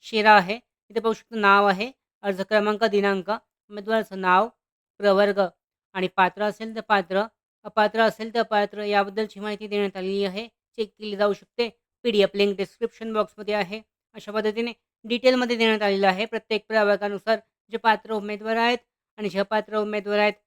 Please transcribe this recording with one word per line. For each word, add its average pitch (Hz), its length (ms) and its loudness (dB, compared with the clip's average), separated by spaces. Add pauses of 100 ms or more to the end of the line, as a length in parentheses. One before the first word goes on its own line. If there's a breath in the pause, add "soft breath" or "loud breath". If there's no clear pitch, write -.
शेरा 214 340 4
आहे, 202 240 2 (300)
इथे 208 100 -6
पाहू 220 140 0
शकता - 220 -12
नाव 202 300 4
आहे, 202 260 0 (300)
अर्ज 196 200 -4
क्रमांक, 214 420 0
दिनांक, 196 460 0 (400)
उमेदवाराचं 208 520 -4
नाव, 185 260 4 (500)
प्रवर्ग 202 440 2 (520)
आणि 185 140 -2
पात्र 185 360 0
असेल 220 320 -6
तर 220 60 -8
पात्र, 196 420 0 (400)
अपात्र 214 360 0
असेल 220 340 0
तर 233 60 0
अपात्र 208 440 -2
याबद्दलची 202 560 -2
माहिती 208 280 -10
देण्यात 202 300 -4
आलेली 196 260 -4
आहे, 202 240 -6
चेक - 420 -10 (100)
केली 214 160 -8
जाऊ 208 180 2
शकते. - 360 -6 (340)
पीडीएफ 208 320 4
लिंक 202 220 2
डिस्क्रिप्शन 226 560 -8
बॉक्समध्ये 208 400 -4
आहे. 208 280 -4 (320)
अशा 214 180 -16
पद्धतीने 214 420 -2 (300)
डिटेलमध्ये 240 540 0
देण्यात 220 240 2
आलेलं 196 260 2
आहे 185 180 2
प्रत्येक 220 420 -6
प्रवर्गानुसार 208 720 0 (320)
जे 220 60 -8
पात्र 214 340 -2
उमेदवार 208 440 -6
आहेत 233 220 0 (400)
आणि 208 120 -6
जे 185 100 -4
अपात्र 214 380 -2
उमेदवार 208 420 -2
आहेत. 208 140 2 (140)